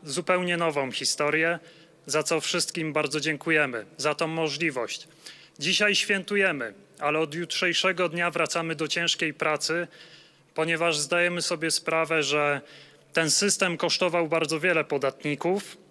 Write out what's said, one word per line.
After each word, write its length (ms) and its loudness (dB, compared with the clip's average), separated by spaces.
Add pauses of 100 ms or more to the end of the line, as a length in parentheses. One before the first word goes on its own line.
zupełnie 520 0
nową 360 0
historię, 640 0 (480)
za 160 0
co 180 0
wszystkim 520 -2
bardzo 280 -2
dziękujemy, 640 0 (100)
za 180 0
tą 120 -2
możliwość. 840 -4 (500)
Dzisiaj 360 2
świętujemy, 800 0 (240)
ale 200 0
od 160 0
jutrzejszego 720 0
dnia 220 -2
wracamy 440 -2
do 140 -4
ciężkiej 460 0
pracy, 540 -2 (680)
ponieważ 440 2
zdajemy 440 0
sobie 280 -2
sprawę, 520 0
że 380 2 (520)
ten 180 2
system 460 2
kosztował 520 2
bardzo 320 0
wiele 240 2
podatników 920 -2 (140)